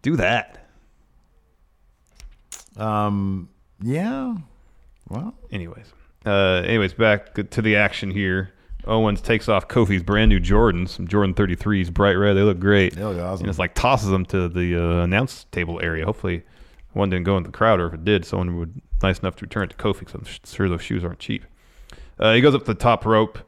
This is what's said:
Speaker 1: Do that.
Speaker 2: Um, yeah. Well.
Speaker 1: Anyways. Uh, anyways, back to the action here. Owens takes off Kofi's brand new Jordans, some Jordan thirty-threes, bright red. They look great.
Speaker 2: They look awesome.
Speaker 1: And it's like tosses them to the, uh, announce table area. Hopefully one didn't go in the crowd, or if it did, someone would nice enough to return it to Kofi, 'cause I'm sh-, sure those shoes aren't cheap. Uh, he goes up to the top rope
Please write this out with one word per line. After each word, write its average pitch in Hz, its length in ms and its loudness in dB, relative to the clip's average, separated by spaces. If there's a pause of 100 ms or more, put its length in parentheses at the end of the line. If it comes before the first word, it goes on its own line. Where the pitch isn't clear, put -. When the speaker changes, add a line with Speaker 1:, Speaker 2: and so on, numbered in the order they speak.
Speaker 1:
Do 151 160 0
that. 107 480 -2 (2000)
Speaker 2:
Um, 101 720 -2 (320)
yeah. 220 540 -4 (760)
Well. 160 240 -10 (180)
Speaker 1:
Anyways. 92 340 -12 (400)
Uh, 95 400 2
anyways, 104 280 0
back 107 400 0 (160)
to - 120 -4
the 107 140 2
action 101 360 0
here. 92 420 -2 (320)
Owens 110 360 2
takes 113 260 0
off 101 220 0
Kofi's 98 340 2
brand 104 260 4
new 101 120 6
Jordans, 92 480 2
some 90 180 -10
Jordan 98 260 0
thirty-threes, 92 560 0
bright 98 260 4
red. 101 180 2
They 98 80 4
look 101 180 2
great. 95 360 4
Speaker 2:
They 92 80 -8
look 101 140 -6
awesome. 90 280 -6
Speaker 1:
And 101 40 -2
it's 78 100 -6
like 90 160 -4
tosses 120 340 2
them 95 160 2
to 92 240 -2
the, 87 260 -2
uh, 85 280 0
announce 101 480 -2
table 85 300 -6
area. 82 240 -4
Hopefully 90 380 -4 (480)
one 101 180 -2
didn't 90 160 -2
go 98 120 2
in 90 60 -2
the 73 80 -12
crowd, 110 280 2
or 85 80 -2
if 78 60 -6
it 80 100 -12
did, 98 220 0
someone 90 340 -4
would 85 220 -10 (200)
nice 95 180 0
enough 92 180 -6
to - 80 -12
return 104 200 -6
it - 40 -10
to - 80 -20
Kofi, - 280 -4
'cause - 100 -20
I'm - 100 -12
sh-, - 200 -18
sure - 220 -4
those 85 140 -2
shoes 98 220 -6
aren't 87 160 -8
cheap. - 260 -8 (760)
Uh, 110 140 4
he 123 80 6
goes 139 140 6
up 135 60 0
to - 60 -8
the 110 120 -2
top 117 260 2
rope 110 420 2